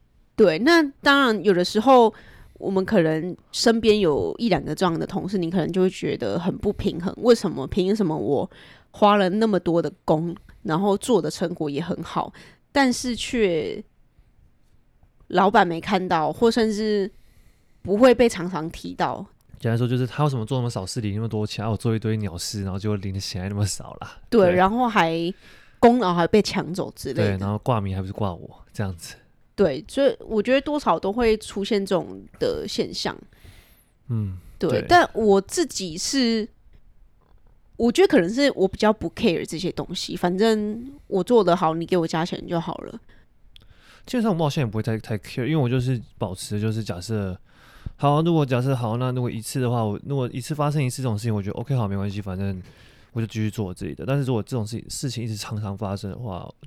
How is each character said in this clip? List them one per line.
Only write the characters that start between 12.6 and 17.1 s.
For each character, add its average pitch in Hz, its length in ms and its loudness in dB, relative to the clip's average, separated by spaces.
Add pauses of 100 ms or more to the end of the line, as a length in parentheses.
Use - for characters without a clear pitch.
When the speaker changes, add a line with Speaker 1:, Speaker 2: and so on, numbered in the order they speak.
Speaker 1:
但 269 180 4
是 247 240 -4
却 180 720 -2 (1400)
老 190 240 4
板 202 160 6
没 170 120 -4
看 185 300 -2
到， 160 240 0
或 233 180 4
甚 220 220 2
至 208 380 -2 (720)